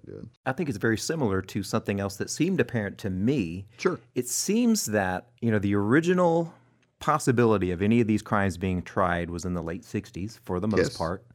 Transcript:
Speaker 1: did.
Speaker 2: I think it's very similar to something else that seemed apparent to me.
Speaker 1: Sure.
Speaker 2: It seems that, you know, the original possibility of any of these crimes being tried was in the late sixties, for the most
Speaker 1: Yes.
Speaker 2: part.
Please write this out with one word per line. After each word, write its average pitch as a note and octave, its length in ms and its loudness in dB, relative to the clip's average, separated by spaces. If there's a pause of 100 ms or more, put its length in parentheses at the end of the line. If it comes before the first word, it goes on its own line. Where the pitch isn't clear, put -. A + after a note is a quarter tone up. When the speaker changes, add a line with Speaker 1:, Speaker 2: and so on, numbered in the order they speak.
Speaker 1:
did. - 240 -16 (160)
Speaker 2:
I B2+ 80 -2
think D3 160 -4
it's G2+ 80 -6
very A2+ 200 2
similar A2+ 440 -2
to - 220 -6
something G#2 360 -2
else G2 180 -4
that G2 120 -6
seemed F3 320 0
apparent G#2+ 380 -4
to G#2+ 100 -6
me. F#2+ 560 -2 (140)
Speaker 1:
Sure. F3+ 200 0 (140)
Speaker 2:
It B2+ 160 -2
seems A3+ 560 0
that, F#2+ 420 0 (140)
you A#2 100 2
know, G#2+ 80 2
the G2+ 160 0
original E3 800 2 (460)
possibility A2+ 720 4
of F2 100 -4
any A2 200 4
of G#2+ 60 2
these G#2+ 140 2
crimes G2 360 0
being F2+ 240 -2
tried F2 480 -2
was E2+ 160 -8
in F2+ 80 -4
the F2 100 -4
late E2 200 -8
sixties, - 600 -10
for F2+ 160 -4
the G2+ 80 -2
most G#2 120 2
Speaker 1:
Yes. D#2 180 0
Speaker 2:
part. F2 260 -4 (100)